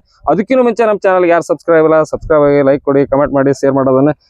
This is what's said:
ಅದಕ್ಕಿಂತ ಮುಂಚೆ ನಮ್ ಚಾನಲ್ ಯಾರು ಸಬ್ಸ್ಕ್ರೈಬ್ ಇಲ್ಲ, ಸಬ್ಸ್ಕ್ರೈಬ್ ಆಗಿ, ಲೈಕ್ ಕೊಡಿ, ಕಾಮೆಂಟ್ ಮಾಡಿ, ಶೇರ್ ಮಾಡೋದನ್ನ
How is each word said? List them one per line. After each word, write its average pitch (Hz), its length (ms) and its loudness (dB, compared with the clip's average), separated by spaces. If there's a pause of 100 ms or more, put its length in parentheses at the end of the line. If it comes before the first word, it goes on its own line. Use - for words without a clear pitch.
(320)
ಅದಕ್ಕಿಂತ 214 320 0
ಮುಂಚೆ 233 220 -2
ನಮ್ 214 140 -2
ಚಾನಲ್ 185 260 0
ಯಾರು 170 180 0
ಸಬ್ಸ್ಕ್ರೈಬ್ 160 420 0
ಇಲ್ಲ, 160 180 2
ಸಬ್ಸ್ಕ್ರೈಬ್ 147 400 -2
ಆಗಿ, 143 220 2
ಲೈಕ್ 139 180 0
ಕೊಡಿ, 139 240 0
ಕಾಮೆಂಟ್ 139 260 -2
ಮಾಡಿ, 139 200 0
ಶೇರ್ 135 200 -2
ಮಾಡೋದನ್ನ 135 360 0 (200)